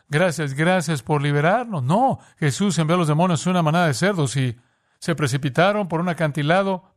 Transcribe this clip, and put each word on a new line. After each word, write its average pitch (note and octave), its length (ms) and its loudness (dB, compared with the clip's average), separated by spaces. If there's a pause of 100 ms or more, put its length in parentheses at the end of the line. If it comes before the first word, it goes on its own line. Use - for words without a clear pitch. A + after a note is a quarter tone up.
gracias, D3+ 460 -2
gracias E3 480 0
por D3 200 -2
liberarnos." D#3 640 0
No, G#3 360 0 (180)
Jesús D#3+ 420 0
envió D#3+ 160 2
a F3+ 40 2
los D#3+ 80 0
demonios E3 400 0
una F3+ 160 2
manada E3 240 2
de C3 80 0
cerdos E3+ 420 0
y B2+ 200 -2 (420)
se E3 160 -4
precipitaron D3+ 720 0
por D#3+ 120 -4
un F3+ 80 -2
acantilado, E3+ 880 -2